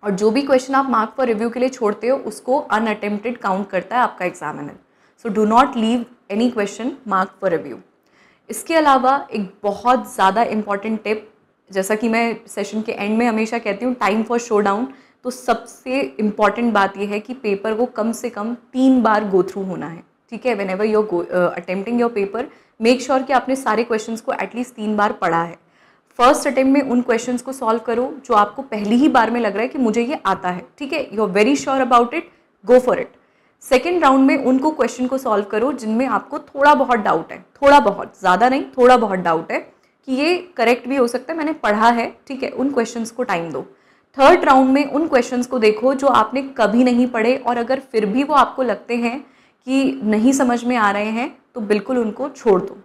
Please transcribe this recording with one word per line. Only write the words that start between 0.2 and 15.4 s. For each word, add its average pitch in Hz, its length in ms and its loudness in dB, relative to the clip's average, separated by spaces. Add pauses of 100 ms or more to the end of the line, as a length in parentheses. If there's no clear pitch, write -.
भी 254 100 0
क्वेश्चन 269 340 0
आप 269 160 2
mark 220 280 -2
for 240 140 0
review 220 200 -4
के 247 60 -8
लिए 254 100 0
छोड़ते 220 380 -4
हो, 269 100 2
उसको 247 400 -4
अनअटेम्प्टेड 214 800 -4
काउंट 196 320 -4
करता 185 260 -4
है 247 60 2
आपका 185 240 -2
एग्जामिनर। 147 500 -8 (500)
So 214 100 -4
do 214 160 2
not 269 240 2
leave 233 280 0 (280)
any 233 220 0
question 220 380 -4 (180)
mark 190 180 0 (160)
for 190 80 2
review। 147 240 -4 (760)
इसके 277 260 -4
अलावा 277 580 4
एक 196 200 -6 (100)
बहुत 220 520 0
ज़्यादा 196 280 2
इंपॉर्टेंट 214 600 -4
टिप, 214 260 -4 (420)
जैसा 196 240 0
कि 226 140 -2
मैं 226 380 0
सेशन 208 340 -6
के 214 100 -6
एंड 208 260 -2
में 233 80 2
हमेशा 226 340 -2
कहती 214 260 -4
हूँ, 254 100 -2
time 220 300 0
for 240 220 0
showdown। 208 380 0 (380)
तो 254 60 -6
सबसे 254 720 -4 (180)